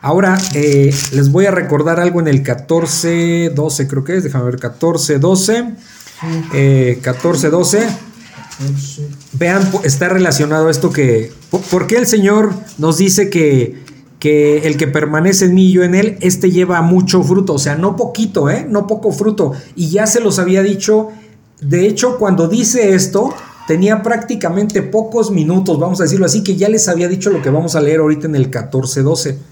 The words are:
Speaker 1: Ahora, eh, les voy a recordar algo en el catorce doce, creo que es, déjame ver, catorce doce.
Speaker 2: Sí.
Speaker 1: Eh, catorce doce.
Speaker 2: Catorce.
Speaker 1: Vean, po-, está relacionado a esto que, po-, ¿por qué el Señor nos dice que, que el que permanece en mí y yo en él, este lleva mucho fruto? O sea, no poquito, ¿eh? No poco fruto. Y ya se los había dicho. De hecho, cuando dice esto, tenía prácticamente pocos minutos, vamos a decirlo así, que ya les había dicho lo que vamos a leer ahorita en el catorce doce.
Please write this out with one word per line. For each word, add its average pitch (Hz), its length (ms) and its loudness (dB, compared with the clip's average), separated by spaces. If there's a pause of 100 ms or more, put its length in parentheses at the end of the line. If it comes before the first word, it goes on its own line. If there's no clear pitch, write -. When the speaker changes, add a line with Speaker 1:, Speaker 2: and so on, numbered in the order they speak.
Speaker 1:
Ahora, 185 380 2 (160)
eh, 143 400 4 (180)
les 139 180 2
voy 185 160 4
a 196 40 2
recordar 165 500 0
algo 175 200 0
en 160 80 0
el 139 140 2
catorce 170 1120 -2
doce, 143 340 -2
creo 135 160 -4
que 175 120 -4
es, 185 80 -2
déjame 135 220 -2
ver, 123 120 -4
catorce 151 600 -2
doce. 190 560 0 (460)
Speaker 2:
Sí. 165 60 -10 (280)
Speaker 1:
Eh, 135 480 2
catorce 151 480 -2
doce. 175 280 0 (800)
Speaker 2:
Catorce. 143 500 -6 (240)
Speaker 1:
Vean, 185 380 0
po-, 196 140 -2
está 143 240 0
relacionado 156 600 2
a - 20 2
esto 147 200 0
que, 120 420 0 (180)
po-, 185 100 -2
¿por 180 260 -2
qué 220 100 0
el 247 100 2
Señor 208 460 2 (260)
nos 156 200 0
dice 190 300 2
que, 139 540 0 (360)
que 147 480 2
el 151 100 0
que 151 100 -2
permanece 151 600 0
en 180 80 4
mí 185 120 6
y 185 60 4
yo 185 100 4
en 180 120 2
él, 208 260 0
este 185 300 2
lleva 180 320 2
mucho 185 400 2
fruto? 185 320 2
O 139 40 -2
sea, 143 180 -2
no 190 200 -2
poquito, 214 540 -2
¿eh? 226 180 -4
No 202 180 -2
poco 214 260 -2
fruto. 202 400 -2 (240)
Y 160 140 -2
ya 208 160 0
se 233 140 2
los 208 180 0
había 185 240 2
dicho. 214 460 0 (520)
De 170 280 2
hecho, 247 300 0
cuando 180 300 2
dice 220 460 2
esto, 190 400 0 (320)
tenía 196 380 2
prácticamente 208 800 -2
pocos 220 500 -2
minutos, 175 480 0
vamos 180 200 -2
a 175 40 2
decirlo 180 220 2
así, 202 180 0
que 196 120 -2
ya 196 120 0
les 220 200 0
había 175 200 0
dicho 190 220 -2
lo 160 120 0
que 135 80 -2
vamos 160 240 -2
a 160 60 2
leer 151 180 2
ahorita 151 300 0
en 151 80 -2
el 135 140 0
catorce 131 520 -4
doce. 135 360 -2 (140)